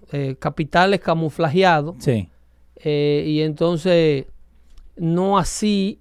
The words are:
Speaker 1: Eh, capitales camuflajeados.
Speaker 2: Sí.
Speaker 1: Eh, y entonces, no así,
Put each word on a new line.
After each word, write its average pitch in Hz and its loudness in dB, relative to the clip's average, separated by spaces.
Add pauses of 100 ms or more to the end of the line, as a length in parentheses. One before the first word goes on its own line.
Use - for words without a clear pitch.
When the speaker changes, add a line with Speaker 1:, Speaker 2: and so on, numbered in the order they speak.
(120)
Speaker 1:
Eh, 139 -4
capitales 175 0
camuflajeados. 165 0
Speaker 2:
Sí. 110 -2 (520)
Speaker 1:
Eh, 147 0
y 151 0
entonces, 160 0 (720)
no 180 0
así, 202 -2